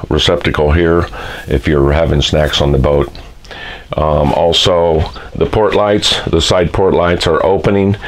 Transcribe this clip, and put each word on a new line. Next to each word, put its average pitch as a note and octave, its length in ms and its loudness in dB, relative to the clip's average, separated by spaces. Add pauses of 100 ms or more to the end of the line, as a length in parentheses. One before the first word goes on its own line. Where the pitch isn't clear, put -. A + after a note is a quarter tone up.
(100)
receptacle D2+ 640 0
here E2+ 340 2 (400)
if C#2+ 220 -2
you're C#2+ 240 2
having D2 280 2
snacks D2+ 400 0
on D2 120 2
the C#2+ 60 2
boat. C#2+ 300 2 (880)
Um, D2+ 360 0
also, E2+ 720 2 (340)
the E2 100 0
port G#2+ 300 0
lights, G#2 480 0
the E2 160 0
side F2+ 320 0
port F#2 220 2
lights F2 340 0
are D#2+ 180 2
opening G2 480 2 (140)